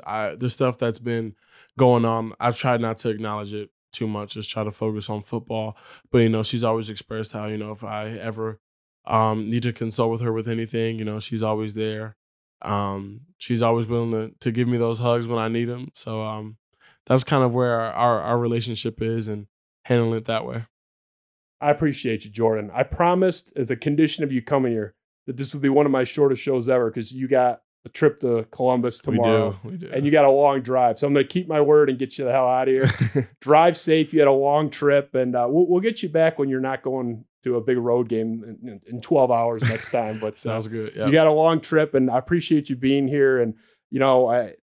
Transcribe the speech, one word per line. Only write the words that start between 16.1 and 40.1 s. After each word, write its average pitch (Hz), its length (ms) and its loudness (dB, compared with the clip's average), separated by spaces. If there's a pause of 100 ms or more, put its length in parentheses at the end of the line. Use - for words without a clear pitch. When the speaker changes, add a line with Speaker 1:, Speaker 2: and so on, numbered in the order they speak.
Speaker 1:
um, 107 360 -12 (480)
that's 127 180 4
kind 135 180 2
of 120 120 2
where 120 260 2
our, 113 120 -4
our, 117 280 2
our 113 180 0
relationship 117 640 -4
is 113 280 -4
and 104 180 -8 (400)
handling 113 320 2
it 113 80 -8
that 113 180 -2
way. 120 220 -8 (960)
Speaker 2:
I 147 100 2
appreciate 135 540 -2
you, 107 60 -18
Jordan. 107 440 0
I 123 80 0
promised 180 720 0
as 123 140 -4
a 123 60 -2
condition 151 480 0
of 139 80 -6
you 123 100 -2
coming 131 300 0
here 107 220 -6 (320)
that 131 100 -10
this 135 180 -8
would 139 80 -6
be 139 80 2
one 147 160 4
of 139 60 2
my 131 120 2
shortest 139 380 0
shows 127 260 -2
ever 123 220 2
'cause 110 220 -8
you 131 160 -6
got 127 340 2 (220)
a - 40 -20
trip - 320 2
to 117 300 0
Columbus 123 560 0
Speaker 1:
We 127 60 -2
do, 113 100 0
Speaker 2:
tomorrow. 110 420 2
Speaker 1:
we 143 120 -12
do. 170 160 -14
Speaker 2:
And 139 120 -2
you 143 80 0
got 151 120 6
a 139 60 8
long 139 300 4
drive. 123 380 0
So 143 80 0
I'm 143 80 0
gonna 139 100 4
keep 175 240 -4
my 156 120 2
word 147 280 6
and 131 100 -2
get 131 200 -6
you 139 60 -6
the 120 80 0
hell 131 160 4
out 127 200 2
of 131 60 4 (400)
here. 135 200 -2
Speaker 1:
<laughs> - 60 -20
Speaker 2:
Drive 160 360 6
safe. 156 360 0
You 160 80 4
had 143 80 8
a 139 40 6
long 143 380 2
trip, 143 440 0
and, 127 200 0
uh, 120 140 0
we'll, 165 180 4
we'll 180 140 2
get 226 220 -2
you 185 60 -4
back 160 300 2
when 139 100 -2
you're 131 120 -2
not 135 220 -4
going 123 420 -4 (200)
to 123 120 0
a 117 40 0
big 123 180 0
road 120 300 2
game 113 360 -2
in, 117 240 -16
in, 101 180 -16
in 123 140 -12
twelve 131 300 4
hours 117 320 0
next 113 280 -2
time. 110 280 -2